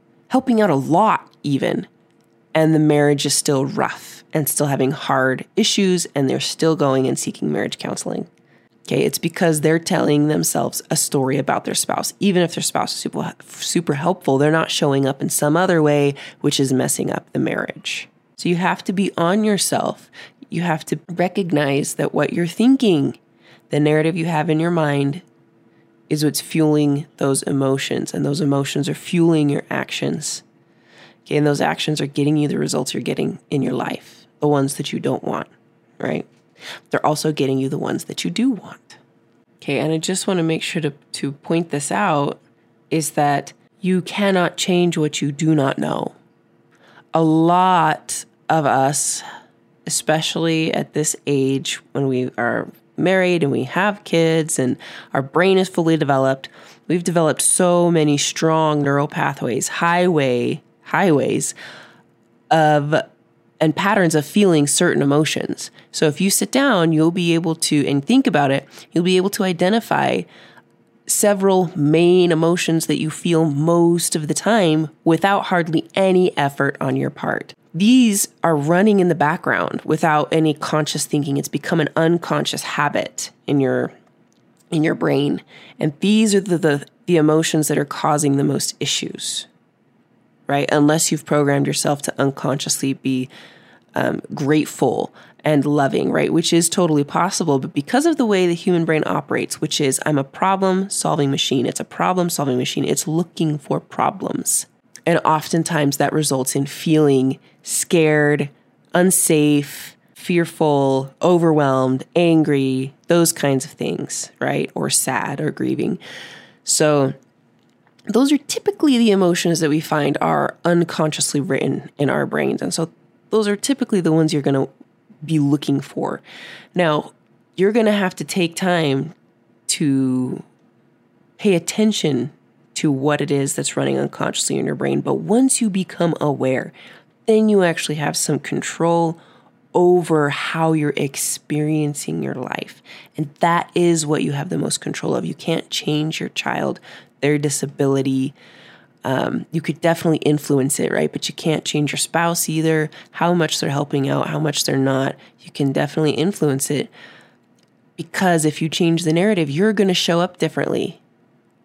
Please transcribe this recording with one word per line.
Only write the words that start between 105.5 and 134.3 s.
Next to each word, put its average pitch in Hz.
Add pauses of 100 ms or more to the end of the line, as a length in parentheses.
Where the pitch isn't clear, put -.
that -
results 139
in 139
feeling 139 (240)
scared, 151 (440)
unsafe, 151 (180)
fearful, 143
overwhelmed, 139 (100)
angry, 143 (140)
those 170
kinds 139
of -
things, -
right? 139
Or 143
sad 135
or 151
grieving. - (640)
So 147 (920)
those 254
are 294
typically -
the 233
emotions 175
that 156
we 151
find 147
are 156
unconsciously 165
written 135
in 139
our 143
brains. 139
And 185
so 165 (400)
those 214
are 202
typically 226
the 165
ones 160
you're 147
gonna 139 (560)
be 156
looking 143
for. - (520)
Now, 160 (440)
you're 196
gonna 220
have 196
to -
take 170
time 160 (540)
to 131 (920)
pay 202
attention 165 (440)
to 160
what 143
it 143
is 139
that's -
running 139
unconsciously 139